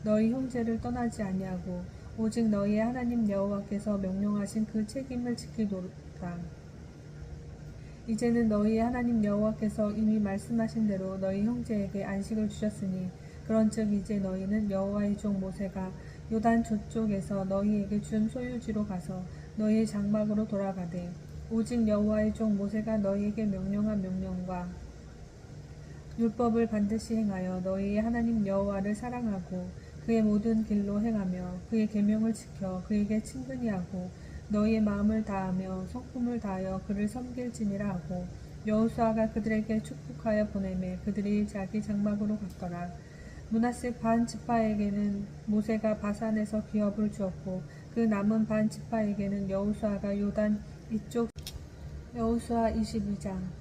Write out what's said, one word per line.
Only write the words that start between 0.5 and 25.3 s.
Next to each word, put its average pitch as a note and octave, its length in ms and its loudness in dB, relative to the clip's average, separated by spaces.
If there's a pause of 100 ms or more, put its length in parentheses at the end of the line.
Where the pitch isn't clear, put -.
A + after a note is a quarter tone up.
떠나지 A#3+ 440 -2
아니하고 F#3 580 -4 (340)
오직 A3 320 2
너희의 G#3 320 4
하나님 A#3+ 480 0
여호와께서 G3+ 720 0
명령하신 G3+ 720 0
그 A3 180 0
책임을 B3 500 -4
지키도다. F#3 1000 -6 (1700)
이제는 A#3 440 4
너희의 G#3+ 340 4
하나님 A#3+ 400 2
여호와께서 G#3 680 2
이미 A3 280 4
말씀하신 A3 680 0
대로 F#3+ 320 0
너희 F#3+ 260 2
형제에게 G#3 580 0
안식을 G3+ 460 0
주셨으니 F#3+ 600 -2 (380)
그런즉 A3 460 4
이제 G3+ 260 0
너희는 F#3+ 500 0
여호와의 G3+ 480 2
종 G3+ 220 0
모세가 F#3+ 500 -4 (400)
요단 A#3 360 4
저쪽에서 G3+ 800 0
너희에게 G3+ 560 2
준 G#3+ 260 0
소유지로 A#3 580 -2
가서 F#3 380 -4 (320)
너희의 G#3+ 320 4
장막으로 G#3+ 580 2
돌아가되 F#3 640 -2 (400)
오직 A3+ 380 2
여호와의 G#3+ 460 4
종 G#3+ 240 2
모세가 G#3+ 400 0
너희에게 G#3 480 2
명령한 G3+ 560 2
명령과 F#3 680 -2 (1500)